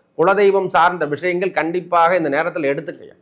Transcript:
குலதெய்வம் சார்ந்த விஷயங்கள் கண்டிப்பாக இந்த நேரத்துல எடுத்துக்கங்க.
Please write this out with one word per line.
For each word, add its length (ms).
குலதெய்வம் 480
சார்ந்த 400
விஷயங்கள் 440
கண்டிப்பாக 680
இந்த 120
நேரத்துல 440
எடுத்துக்கங்க. 500